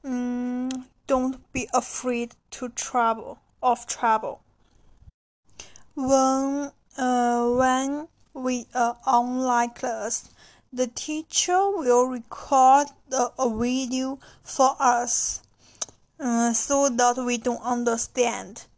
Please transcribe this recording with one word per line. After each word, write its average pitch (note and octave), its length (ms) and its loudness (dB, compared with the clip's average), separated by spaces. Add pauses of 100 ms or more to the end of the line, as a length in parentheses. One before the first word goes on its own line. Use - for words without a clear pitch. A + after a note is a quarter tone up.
Mm, B3 800 -4 (220)
don't B3+ 460 -2
be B3+ 200 -6
afraid A#3+ 600 -4 (160)
to B3 180 -10
trouble, A3+ 680 -2 (240)
of B3+ 240 0
trouble. A3 560 -2 (1500)
When, C4+ 760 2 (280)
uh, A#3+ 500 2
when C4 580 0 (280)
we B3+ 400 -4
are A#3 200 0 (120)
online B3 640 2
class, A3+ 580 -6 (420)
the B3+ 140 0
teacher D#4 720 -2 (140)
will B3 340 4
record C4 840 4 (200)
the, B3+ 300 0
a B3+ 100 2
video B3+ 680 -2 (240)
for C4+ 360 2
us, B3 640 0 (800)
uh, A#3 340 0
so C#4 360 2
that B3 280 2
we B3 220 -2
don't A#3+ 240 -4
understand. A#3 1040 -2 (100)